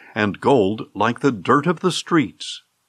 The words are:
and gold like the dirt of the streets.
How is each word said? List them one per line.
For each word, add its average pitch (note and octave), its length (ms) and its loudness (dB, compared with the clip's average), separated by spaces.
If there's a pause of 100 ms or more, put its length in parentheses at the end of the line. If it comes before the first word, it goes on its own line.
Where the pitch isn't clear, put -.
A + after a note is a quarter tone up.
(140)
and G#2 260 -2
gold A2 440 2 (100)
like A#2 280 -2
the C#3+ 100 2
dirt B2+ 340 0
of E3+ 140 0
the F3+ 120 -2
streets. - 680 -4 (280)